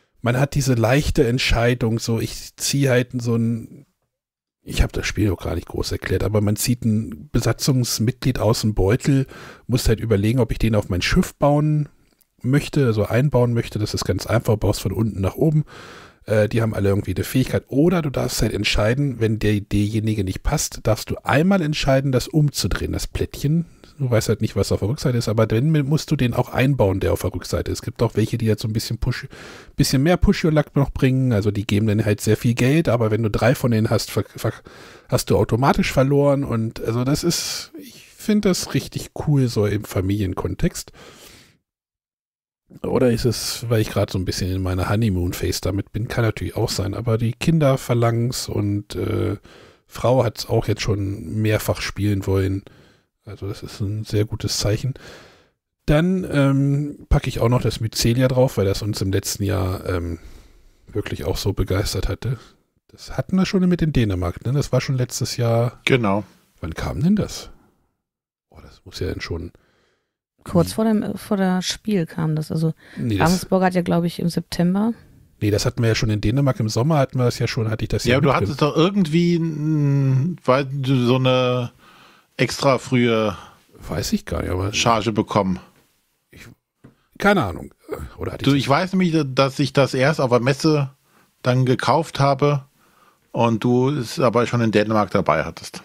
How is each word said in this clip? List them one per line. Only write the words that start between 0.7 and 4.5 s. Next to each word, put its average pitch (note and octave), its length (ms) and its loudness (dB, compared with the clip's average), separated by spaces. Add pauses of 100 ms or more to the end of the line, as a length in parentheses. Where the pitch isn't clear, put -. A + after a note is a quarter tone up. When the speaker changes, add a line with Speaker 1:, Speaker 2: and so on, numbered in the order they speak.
Speaker 1:
leichte B2 520 2
Entscheidung, A#2+ 720 2
so A2+ 200 -2
ich - 360 -10
zieh C#3 340 0
halt B2 200 2 (120)
so A#2 140 0
ein, A#2 500 -4 (760)